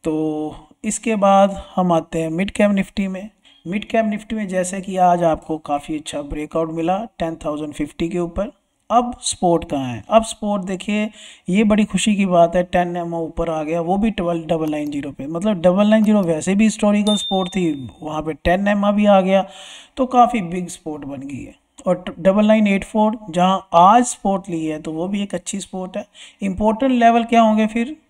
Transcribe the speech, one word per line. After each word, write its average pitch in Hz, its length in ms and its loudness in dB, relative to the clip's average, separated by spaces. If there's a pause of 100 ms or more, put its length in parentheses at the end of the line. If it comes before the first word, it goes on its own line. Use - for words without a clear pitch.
तो 156 100 -2 (680)
इसके 220 320 -2
बाद 196 460 4 (140)
हम 180 160 2
आते 165 300 -2
हैं 160 60 -4
मिड 180 220 -4
कैप 208 200 2
निफ्टी 196 380 -2
में। 190 220 -10 (360)
मिड 202 180 -6
कैप 220 220 0
निफ्टी 214 300 -6
में 214 120 -6
जैसे 185 320 -4
कि 185 160 -6
आज 175 260 4
आपको 156 360 -2
काफ़ी 147 400 -6
अच्छा 147 240 -8
breakout 151 480 -6
मिला 165 380 -2 (100)
टेन 165 180 -6
थाउजेंड 151 360 -8
फिफ्टी 151 360 -6
के 175 100 -4
ऊपर। 175 340 -6 (380)
अब 240 300 0
sport 170 440 0
कहाँ 135 280 -4
है? 117 180 -10
अब 220 120 6
sport 208 400 -4
देखिए, 208 480 -4 (380)
ये 202 160 4
बड़ी 214 200 4
खुशी 202 320 0
की 196 100 2
बात 170 300 4
है, 180 60 2
टेन 180 340 0
एमओ 170 280 -4
ऊपर 165 260 -4
आ 156 120 -4
गया, 160 180 -4
वो 175 160 0
भी 214 140 2
ट्वेल्व 170 340 -4
डबल 156 260 -2
नाइन 147 200 -4
ज़ीरो 143 200 -6
पे। 135 160 -12
मतलब 170 340 -2
डबल 185 260 4
नाइन 220 180 4
ज़ीरो 208 180 4
वैसे 170 320 0
भी 214 100 4
हिस्टोरिकल 208 520 2
sport 190 320 -2
थी, 151 420 -4 (120)
वहाँ 156 200 -6
पे 156 100 -6
टेन 190 360 0
एमओ 208 240 0
भी 208 140 2
आ 196 140 6
गया, 190 260 2 (500)
तो 262 100 0
काफ़ी 240 340 4
big 175 280 -6
sport 147 360 -12
बन 135 160 -10
गई 139 240 -12
है। - 200 -20 (220)
और 180 180 0 (160)
डबल 190 260 4
नाइन 220 200 2
एट 196 180 0
फ़ोर 220 340 0 (120)
जहाँ 180 440 0
आज 202 300 8
sport 196 460 -4
ली 160 160 -4
है, 156 160 -6
तो 160 100 -10
वो 165 160 -6
भी 202 140 -4
एक 196 120 -8
अच्छी 190 260 -8
sport 185 360 -10
है। 208 100 -8 (360)
Important 214 500 0
level 233 320 4
क्या 233 160 4
होंगे 220 260 4
फिर? 233 300 -4 (140)